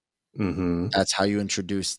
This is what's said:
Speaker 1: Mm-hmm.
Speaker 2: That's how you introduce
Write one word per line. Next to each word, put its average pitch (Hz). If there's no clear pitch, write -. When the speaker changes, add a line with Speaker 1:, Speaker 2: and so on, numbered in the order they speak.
Speaker 1:
Mm-hmm. 90
Speaker 2:
That's 98
how 98
you 104
introduce 98